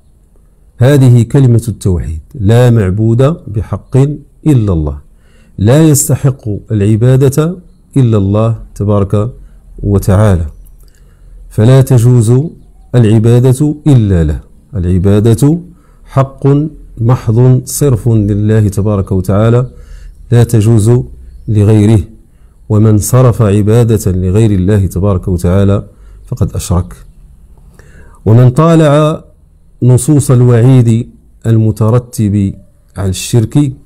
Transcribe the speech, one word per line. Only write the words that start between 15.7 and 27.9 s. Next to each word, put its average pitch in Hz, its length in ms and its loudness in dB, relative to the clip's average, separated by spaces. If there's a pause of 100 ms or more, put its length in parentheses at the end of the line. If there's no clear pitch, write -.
حق - 420 -4 (540)
محض 123 640 0
صرف 123 440 -2
لله 107 600 0
تبارك 98 440 -4
وتعالى، 110 580 0 (600)
لا 120 120 4
تجوز 110 460 2 (580)
لغيره، 104 520 2 (680)
ومن 107 300 2
صرف 120 440 0
عبادة 107 680 0
لغير 92 380 0
الله 98 360 0
تبارك 92 420 -4
وتعالى 98 560 0 (420)
فقد - 260 -6
أشرك. - 440 -6 (1300)